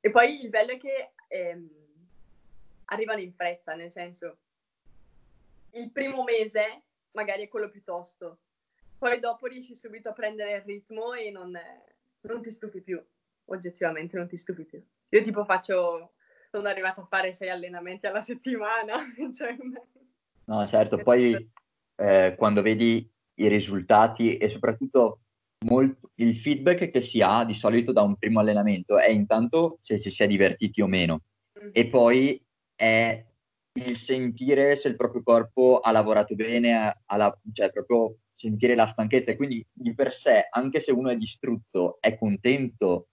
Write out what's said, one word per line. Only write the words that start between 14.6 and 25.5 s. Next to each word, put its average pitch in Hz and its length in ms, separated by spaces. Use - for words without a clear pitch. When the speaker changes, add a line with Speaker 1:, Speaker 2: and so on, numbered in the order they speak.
Speaker 1:
più. - 160
Io 214 140
tipo 208 220
faccio, 180 680
sono 208 180
arrivata 190 320
a 180 60
fare 190 260
sei 185 160
allenamenti 180 580
alla 202 140
settimana, 226 800
<laughs> 254 180
cioè, 247 220
Speaker 2:
No, 107 240
certo, 107 300
poi, 120 520
eh, 95 400
quando 104 260
vedi 113 480
i 104 140
risultati 104 880
e 104 120
soprattutto 113 720